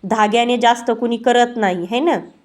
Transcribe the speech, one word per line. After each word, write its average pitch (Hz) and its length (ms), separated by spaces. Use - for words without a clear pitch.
धाग्याने 220 520
जास्त 240 340
कुणी 233 160
करत 240 400
नाही, 185 340
है 233 100
ना. 311 160